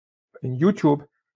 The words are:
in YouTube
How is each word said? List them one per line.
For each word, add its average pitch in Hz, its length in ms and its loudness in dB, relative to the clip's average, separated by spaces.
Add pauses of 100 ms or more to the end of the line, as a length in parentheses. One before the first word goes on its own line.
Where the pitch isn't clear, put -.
(400)
in 127 140 -8
YouTube 147 540 0 (280)